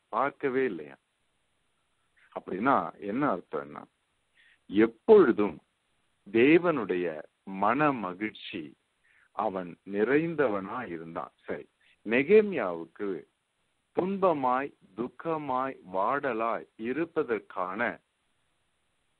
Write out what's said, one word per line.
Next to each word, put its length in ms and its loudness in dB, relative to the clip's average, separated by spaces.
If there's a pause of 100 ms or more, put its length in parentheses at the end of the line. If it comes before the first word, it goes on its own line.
பார்க்கவே 580 -2
இல்லையா? 300 -8 (1400)
அப்படின்னா 640 0
என்ன 360 -2
அர்த்தம்னா, 480 -10 (840)
எப்பொழுதும் 920 6 (720)
தேவனுடைய 880 2 (220)
மன 480 0
மகிழ்ச்சி 840 -8 (560)
அவன் 460 -6 (140)
நிறைந்தவனா 960 0
இருந்தான். 480 -10
சரி, 320 -12 (420)
நெகேமியாவுக்கு 1160 0 (720)
துன்பமாய், 760 0 (240)
துக்கமாய், 800 -4 (160)
வாடலாய் 840 -2
இருப்பதற்கான 1200 -4 (1200)